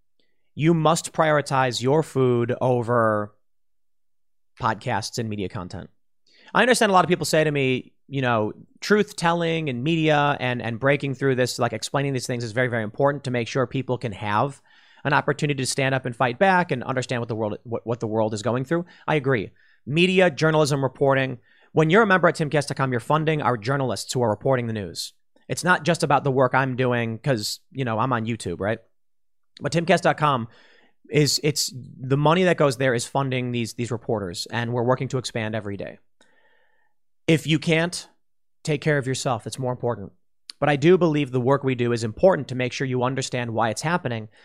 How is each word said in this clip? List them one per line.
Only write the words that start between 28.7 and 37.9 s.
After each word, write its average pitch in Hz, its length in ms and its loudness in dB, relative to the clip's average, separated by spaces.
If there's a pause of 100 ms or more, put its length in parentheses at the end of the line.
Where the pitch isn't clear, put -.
But 139 100 -4
timcast 170 300 2
dot 156 160 2
com 135 320 0 (600)
is, 143 340 2
it's, - 300 -2
the 131 440 -4
money 156 260 4
that 170 140 4
goes 139 200 2
there 131 160 2
is 117 120 -2
funding 127 460 -4
these, 120 240 -2
these 120 160 -4
reporters, 104 600 -6
and 117 220 -4
we're 120 100 0
working 127 260 0
to 135 80 -4
expand 113 380 -6
every 101 220 -8
day. 76 220 -12 (1300)
If 156 200 2
you 156 120 4
can't, 165 500 -2 (540)